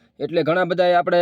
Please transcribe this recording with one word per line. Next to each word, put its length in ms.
એટલે 240
ઘણા 220
બધા 320
આપણે 240